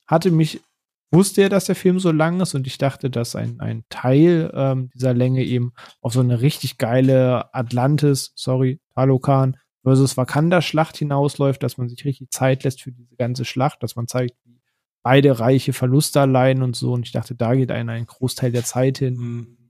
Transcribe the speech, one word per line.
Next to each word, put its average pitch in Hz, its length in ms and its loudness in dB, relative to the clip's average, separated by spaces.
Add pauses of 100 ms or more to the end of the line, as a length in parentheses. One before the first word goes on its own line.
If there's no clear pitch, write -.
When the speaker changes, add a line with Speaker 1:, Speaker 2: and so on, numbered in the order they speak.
Speaker 1:
hatte 165 240 0
mich, 160 300 0 (500)
wusste 196 320 4
ja, 196 60 4
dass 196 180 0
der 185 80 0
Film 180 240 0
so 180 140 0
lang 165 280 0
ist 170 140 -2
und 135 120 -4
ich - 120 -12
dachte, 135 320 -2
dass 120 260 -4
ein, 117 240 -8
ein 113 280 -8
Teil, 160 680 2
ähm, 131 400 -4
dieser 127 200 -2
Länge 127 300 0
eben 123 280 -4 (280)
auf 117 120 -6
so 127 80 0
eine 123 200 2
richtig 139 380 -2
geile 127 760 2
Atlantis, 131 840 0
sorry, 131 440 -2 (140)
Talokan 135 640 2 (260)
versus 131 340 4
Wakanda-Schlacht 156 800 0
hinausläuft, 143 680 -2
dass 123 160 -6
man 123 100 -4
sich 123 160 -14
richtig 135 260 -6
Zeit 131 340 0
lässt 135 180 -4
für 127 100 -16
diese 120 240 -20
ganze 123 280 -4
Schlacht, - 380 -4
dass - 140 -8
man 117 100 -6
zeigt, 127 280 -4 (100)
wie 120 160 -20 (420)
beide 135 380 4
Reiche 131 320 2
Verluste 135 480 0
erleiden 131 420 2
und 123 140 -4
so. 123 160 -4
Und 120 140 -4
ich - 60 -18
dachte, 123 220 -8
da 117 200 -2
geht 131 160 0
ein, 117 180 -4
ein 113 180 -8
Großteil 123 460 -4
der 120 120 -2
Zeit 131 340 -2
hin. 127 180 -2
Speaker 2:
Mhm. 120 400 -10 (140)